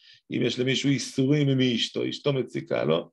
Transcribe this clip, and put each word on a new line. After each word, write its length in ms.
אם 100
יש 160
למישהו 320
איסורים 680
מאשתו, 500
אשתו 240
מציקה 520
לו, 280